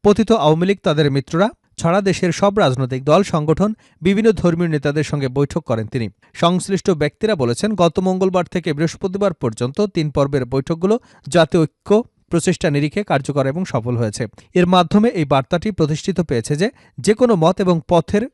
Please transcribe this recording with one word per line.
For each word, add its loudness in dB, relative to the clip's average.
পতিত 4
আওয়ামী 4
লীগ, 0
তাদের 2
মিত্ররা 0
ছাড়া 0
দেশের 0
সব 0
রাজনৈতিক 0
দল, 4
সংগঠন, -2
বিভিন্ন 2
ধর্মীয় 0
নেতাদের -2
সঙ্গে -4
বৈঠক -2
করেন -4
তিনি। -6
সংশ্লিষ্ট 0
ব্যক্তিরা -2
বলেছেন, -2
গত 2
মঙ্গলবার 0
থেকে -6
বৃহস্পতিবার -2
পর্যন্ত -6
তিন -2
পর্বের 0
বৈঠকগুলো -2
জাতীয় 2
ঐক্য -6
প্রচেষ্টা 0
নিরিখে -2
কার্যকর -2
এবং -4
সফল -4
হয়েছে। -4
এর 4
মাধ্যমে 4
এই -2
বার্তাটি -2
প্রতিষ্ঠিত -2
পেয়েছে -2
যে, 0
যে 0
কোনো 4
মত 4
এবং 2
পথের 2